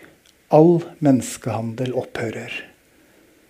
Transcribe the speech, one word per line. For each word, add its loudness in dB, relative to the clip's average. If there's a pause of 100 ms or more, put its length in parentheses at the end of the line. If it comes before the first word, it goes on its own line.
(520)
All 6 (180)
menneskehandel -2
opphører, -8 (1000)